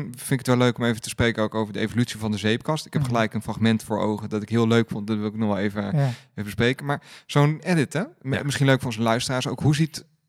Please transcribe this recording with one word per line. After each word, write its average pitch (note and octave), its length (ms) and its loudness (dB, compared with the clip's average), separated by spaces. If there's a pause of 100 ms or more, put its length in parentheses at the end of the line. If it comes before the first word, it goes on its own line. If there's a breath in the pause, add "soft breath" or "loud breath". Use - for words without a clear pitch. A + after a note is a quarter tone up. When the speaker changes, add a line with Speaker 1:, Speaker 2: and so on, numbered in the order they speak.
(180)
Speaker 1:
vind - 140 -4
ik C3+ 60 2
het B2+ 100 -6
wel B2 100 4
leuk B2 200 4
om B2 60 -2
even A#2 180 0
te - 80 -10
spreken A2 340 0
ook G#2+ 120 -4
over G#2+ 180 -2
de G2 60 -6
evolutie A2 400 -2
van A2 120 -2
de G#2+ 60 -2
zeepkast. A#2+ 480 -2
Ik - 80 -18
heb D3+ 80 0
Speaker 2:
Mhm. B2 100 -2
Speaker 1:
gelijk A2 220 2
een A2 80 -4
fragment A2 420 0
voor G#2+ 160 -2
ogen G#2 300 -2
dat G#2 120 -2
ik G#2 80 -10
heel A2+ 180 2
leuk A#2 220 4
vond. G#2 180 -6
Dat A2 100 -2
wil G#2 100 -4
ik G#2 80 -8
nog A2 140 -2
wel G2+ 80 2
even, G#2 260 -2
Speaker 2:
Ja. G2+ 80 -6 (140)
Speaker 1:
even A#2 380 -8
bespreken. A#2+ 420 -2
Maar C#3+ 160 -4 (240 loud breath)
zo'n D3 380 4
edit, E3+ 300 0
hè? F3+ 100 -2 (180)
M-, C3+ 120 -4
Speaker 3:
Ja. F#2 100 -2
Speaker 1:
misschien C#3+ 220 0
leuk C3+ 120 6
voor C3 120 -2
onze A2 120 -6
luisteraars B2 460 0
ook. - 120 -6
Hoe D3+ 160 4
ziet... D#3 300 -2 (240)